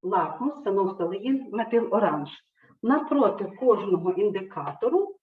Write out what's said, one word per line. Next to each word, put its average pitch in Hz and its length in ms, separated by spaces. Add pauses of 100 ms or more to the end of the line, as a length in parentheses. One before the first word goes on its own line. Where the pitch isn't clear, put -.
Лакмус, 190 600
фенолфталеїн, 196 880
метил 226 400
оранж. 151 380 (540)
Напроти 262 640 (140)
кожного 196 520
індикатору 196 1120